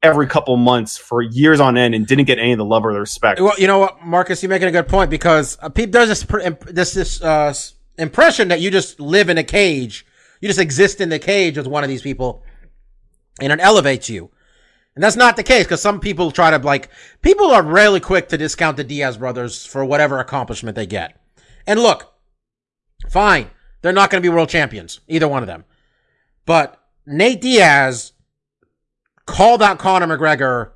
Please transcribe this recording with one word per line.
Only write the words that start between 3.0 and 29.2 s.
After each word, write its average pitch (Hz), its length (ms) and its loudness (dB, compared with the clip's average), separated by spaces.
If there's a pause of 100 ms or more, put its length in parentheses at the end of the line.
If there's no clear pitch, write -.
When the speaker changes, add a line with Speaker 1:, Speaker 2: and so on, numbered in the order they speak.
Speaker 1:
respect. 104 400 -2
Speaker 2:
Well, 202 160 2
you 190 100 2
know 196 120 4
what, 190 260 -2
Marcus, 180 380 -2
you're 185 80 -4
making 190 180 0
a 175 40 -2
good - 140 0
point 190 220 0
because, 156 540 0
uh, 156 80 -12
peop-, 214 220 -4
there's 233 180 2
this 208 140 -4
pr-, 214 160 -4
imp-, 170 260 -8
this, 175 260 -4
this, - 300 -6
uh, 156 240 0
s-, - 280 -8 (220)
impression 208 520 2
that 175 120 0
you 185 100 -2
just 185 300 -4
live 170 300 0
in 165 80 0
a 156 60 -2
cage. 151 600 -2 (380)
You - 60 -6
just 190 120 -2
exist 175 400 2
in 180 80 -4
the 160 100 -4
cage 185 380 -2
with 143 100 -8
one 147 160 -4
of 139 60 -4
these 131 140 -8
people 127 400 -8 (1000)
and 139 100 -2
it 151 120 0
elevates 180 480 2
you. 87 200 -12 (640)
And 147 80 -6
that's 208 140 2
not 233 200 4
the 226 60 -8
case, 233 240 2
'cause - 140 -4
some 202 180 -2
people 175 320 -4
try 165 200 2
to, 156 80 2
like, 139 320 -2 (320)
people 392 280 4
are 220 120 6
really 185 380 4
quick 180 280 -2
to 165 100 -4
discount 156 380 -4
the 143 80 -8
Diaz 135 320 -6
brothers 120 480 -10
for 135 200 -6
whatever 139 340 0
accomplishment 120 580 -8
they 110 100 -8
get. 87 320 -10 (480)
And 214 140 0
look, 220 320 0 (960)
fine, 180 400 0 (320)
they're 180 120 -2
not 196 180 2
gonna 190 100 0
be 175 80 0
world 170 220 0
champions, 110 580 -6
either 160 180 0
one 139 160 -4
of 110 60 -12
them. 82 160 -16 (840)
But 160 320 0 (280)
Nate 185 340 0
Diaz 143 720 2 (1120)